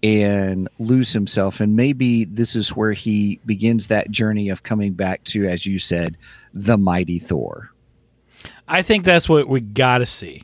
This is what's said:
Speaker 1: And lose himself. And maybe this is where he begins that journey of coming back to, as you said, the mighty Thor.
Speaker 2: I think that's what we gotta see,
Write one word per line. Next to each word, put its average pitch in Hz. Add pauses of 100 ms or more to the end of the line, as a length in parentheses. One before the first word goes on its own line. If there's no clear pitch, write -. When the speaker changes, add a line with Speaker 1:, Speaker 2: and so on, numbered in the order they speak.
Speaker 1:
And 101 (100)
lose 120
himself. 98
And 107
maybe 123
this 107
is 104
where 107
he 104
begins 110
that 104
journey 107
of 92
coming 101
back 92
to, 101
as 90
you 98
said, 85 (380)
the 104
mighty 90
Thor. 57 (960)
Speaker 2:
I 180
think 208
that's 175
what 156
we 131
gotta 123
see, -